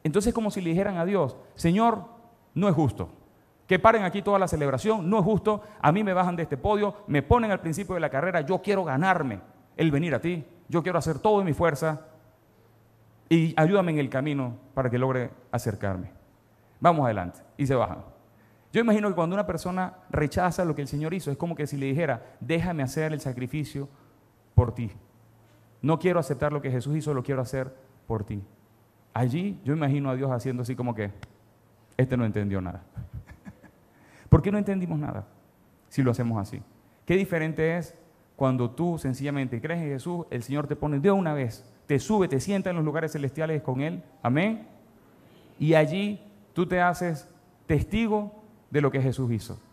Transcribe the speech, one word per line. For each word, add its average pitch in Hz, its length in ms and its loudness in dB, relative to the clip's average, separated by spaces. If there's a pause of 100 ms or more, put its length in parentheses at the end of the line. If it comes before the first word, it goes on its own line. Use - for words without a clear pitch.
Entonces 190 280 2
es 233 40 0
como 220 160 0
si 196 120 -4
le 170 80 -2
dijeran 190 280 0
a 170 80 0
Dios, 180 300 0 (200)
"Señor, 208 500 2 (480)
no 196 160 2
es 170 60 4
justo. 113 340 0 (580)
Que 185 120 4
paren 220 240 6
aquí 190 180 -2
toda 202 180 2
la 185 80 2
celebración, 160 640 0
no 220 100 4
es 175 60 4
justo, 208 360 2 (200)
a 151 100 4
mí 202 120 2
me 190 100 0
bajan 180 220 2
de 170 80 -4
este 147 140 -4
podio, 202 380 0 (120)
me 147 140 2
ponen 226 300 2
al 185 80 0
principio 165 360 -6
de 170 60 -2
la 151 80 0
carrera, 170 320 0
yo 180 200 -2
quiero 196 240 0
ganarme 151 560 2 (340)
el 160 160 4
venir 143 240 2
a 110 60 -2
ti, 165 240 -4 (240)
yo 165 120 2
quiero 175 160 0
hacer 151 220 0
todo 214 200 4
de 196 60 2
mi 160 80 2
fuerza". 156 540 0 (1200)
Y 165 280 4
ayúdame 175 340 4
en 151 80 0
el 135 100 0
camino 135 480 -2 (160)
para 127 160 0
que 117 80 0
logre 127 340 0 (200)
acercarme. 101 600 -4 (680)
Vamos 160 260 4
adelante. 98 340 -2 (180)
Y 143 80 0
se 135 100 2
bajan. 101 280 -2 (680)
Yo 220 100 2
imagino 214 260 4
que 190 80 0
cuando 170 200 0
una 202 120 -2
persona 180 460 -4 (160)
rechaza 175 560 0
lo 156 100 0
que 147 60 -6
el 139 60 -6
Señor 151 260 -4
hizo, 151 180 -4
es 139 60 -4
como 170 180 -4
que 147 100 -4
si 143 120 -6
le 135 80 -4
dijera, 135 540 -2
"Déjame 165 440 -2
hacer 156 300 -2
el 143 80 -6
sacrificio 135 680 -6 (680)
por 117 220 4
ti. 113 160 -6 (880)
No 156 160 2
quiero 175 220 2
aceptar 147 320 -2
lo 147 100 -4
que 139 100 -4
Jesús 127 240 -2
hizo, 151 180 -2
lo 127 100 -2
quiero 135 180 -2
hacer 131 320 -6 (320)
por 107 180 -4
ti". 101 200 -8 (680)
Allí 160 500 -2
yo 135 100 0
imagino 143 360 0
a 131 60 0
Dios 135 140 -2
haciendo 123 340 -4
así 120 120 -6
como 120 180 -4
que, 104 180 -4 (840)
"Este 127 220 2
no 120 80 2
entendió 101 340 -2
nada". 90 240 -8
<laughs> - 1500 -20
¿Por 156 120 10
qué 202 100 0
no 208 60 0
entendimos 190 420 -2
nada 101 260 -8 (600)
si - 160 0
lo 123 80 4
hacemos 117 260 -2
así? 95 240 -8 (440)
Qué 170 100 2
diferente 160 640 0
es 165 200 -8 (380)
cuando 127 360 0
tú 170 260 -2
sencillamente 135 640 -4
crees 165 200 -4
en 151 80 -4
Jesús, 165 400 -6
el 123 140 -6
Señor 143 240 -4
te 147 80 -4
pone 151 240 -2
de 190 120 6
una 185 220 2
vez, 131 300 -4 (240)
te 170 120 4
sube, 202 280 4
te 135 120 0
sienta 190 300 -2
en 175 60 -2
los 165 80 0
lugares 156 300 -2
celestiales 156 480 -2
con 131 180 -2
Él. 170 240 -4 (180)
Amén. 175 460 0 (920)
Y 156 160 4
allí 190 460 2 (320)
tú 180 120 0
te 180 160 0
haces 175 480 0 (380)
testigo 208 760 0 (260)
de 147 120 2
lo 139 100 2
que 135 100 -2
Jesús 127 300 0
hizo. 98 260 -4 (160)